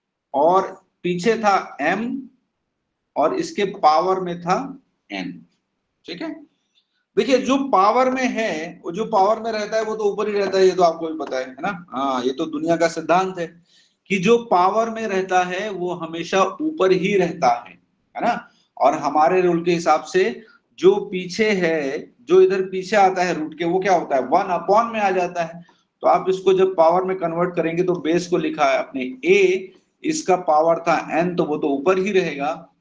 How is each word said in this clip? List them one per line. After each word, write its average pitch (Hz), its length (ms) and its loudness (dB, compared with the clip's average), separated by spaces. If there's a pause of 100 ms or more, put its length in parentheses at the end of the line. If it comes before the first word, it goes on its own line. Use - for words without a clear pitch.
(340)
और 175 520 0 (180)
पीछे 180 340 0
था 202 400 0
m 220 420 -4 (960)
और 151 200 2
इसके 185 300 -4
power 175 540 2
में 175 220 -8
था 202 380 -4 (340)
n। 87 180 -8 (760)
ठीक 170 160 -12
है, 311 240 -10 (720)
देखिए, 240 200 2
जो 247 200 0 (120)
power 240 420 4
में 262 160 -2
है, 175 580 -6
वो 170 60 -8
जो 208 140 -4
power 214 340 2
में 226 120 -6
रहता 214 260 -4
है, 226 60 0
वो 214 120 -6
तो 214 80 -6
ऊपर 208 240 -2
ही 208 60 -2
रहता 196 240 0
है, 190 80 6
ये 185 60 6
तो 180 120 2
आपको 160 240 2
भी 156 180 -6
पता 135 120 -6
है, 131 120 -6
है 127 120 -18
ना। 185 280 -6
हाँ, 131 340 -4
ये 127 100 -2
तो 151 120 -6
दुनिया 160 300 -2
का 165 120 2
सिद्धांत 175 520 -2
है 165 220 -10 (460)
कि 196 100 -2
जो 220 200 4
power 214 520 2
में 220 180 -6
रहता 190 360 0
है, 180 260 -6
वो 180 240 -6
हमेशा 170 500 -2 (180)
ऊपर 156 300 2
ही 190 260 0
रहता 131 500 0
है, - 60 -20 (420)
है - 60 -8
ना। 220 300 -4 (260)
और 135 160 4
हमारे 156 480 2
rule 170 240 0
के 175 60 2
हिसाब 160 320 0
से 214 420 -2 (320)
जो 190 180 6
पीछे 185 560 -2
है, 160 680 -2
जो 185 200 6
इधर 190 200 4
पीछे 185 340 -4
आता 185 280 4
है 180 100 0
root 156 240 -8
के, 175 80 -4
वो 170 140 0
क्या 196 160 2
होता 147 200 0
है, 131 60 2
One 170 320 2
upon 220 400 2
में 220 60 -4
आ 202 120 0
जाता 175 320 -2
है। 170 220 -12 (360)
तो 151 60 0
आप 175 220 2
इसको 190 240 2
जब 190 220 2
power 170 280 4
में 185 140 -4
convert 175 380 -4
करेंगे, 165 280 -2
तो 175 100 0
base 165 340 -2
को 175 100 0
लिखा 156 280 -2
है 135 120 2
अपने 127 480 -6
a, 190 360 4 (420)
इसका 160 320 -2
power 165 440 2
था 160 440 -2
n, 175 140 -4
तो 170 80 0
वो 151 120 -2
तो 151 120 -2
ऊपर 143 280 0
ही 190 140 -2
रहेगा, 160 580 -4 (120)